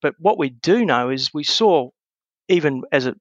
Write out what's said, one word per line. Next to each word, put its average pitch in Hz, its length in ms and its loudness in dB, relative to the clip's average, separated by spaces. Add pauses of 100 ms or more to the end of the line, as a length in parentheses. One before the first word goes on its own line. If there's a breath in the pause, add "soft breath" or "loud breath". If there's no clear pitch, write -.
but 147 160 -2
what 190 200 0
we 143 120 -2
do 175 360 0
know 123 240 0
is 131 240 -4
we 147 100 -8
saw, 165 460 0 (580)
even 151 440 0
as 135 140 0
it 123 160 -6